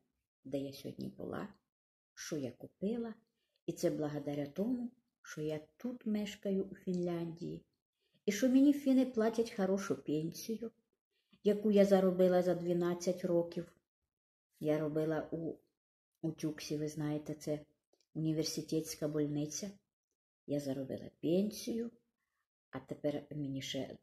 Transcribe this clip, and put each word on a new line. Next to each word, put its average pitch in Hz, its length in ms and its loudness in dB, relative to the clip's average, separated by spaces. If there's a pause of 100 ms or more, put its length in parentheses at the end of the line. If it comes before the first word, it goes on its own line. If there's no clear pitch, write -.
(440)
де 139 140 -4
я 139 140 -6
сьогодні - 360 -10
була, - 400 -8 (640)
що - 220 -8
я 131 160 -4
купила. 226 640 -6 (520)
І 165 60 -4
це 165 180 0
благодаря 147 560 -4
тому, 240 440 -4 (320)
що - 180 -12
я 151 200 -4 (160)
тут 247 300 -8
мешкаю 208 580 -2
у - 100 -14
Фінляндії, 170 920 -4 (600)
і 208 80 2
що 254 160 4
мені 269 240 8
фіни 262 340 4
платять 226 460 0
хорошу 196 520 0
пенсію, 170 640 -4 (720)
яку 208 260 4
я 196 140 10
заробила 185 580 6
за 175 120 4
дванадцять 175 680 0
років. 170 480 0 (880)
Я 151 180 2
робила 156 520 0
у, 160 240 -4 (680)
у 160 100 -2
Тюксі, 156 440 -4
ви 151 120 -2
знаєте, 151 460 -4
це 151 260 -4 (540)
університетська 156 920 -2
больниця. 151 640 -2 (760)
Я 143 140 0
заробила 131 500 -6 (100)
пенсію, 214 720 0 (800)
а 131 100 -10
тепер - 500 -4
мені 135 320 -4
ще - 400 -6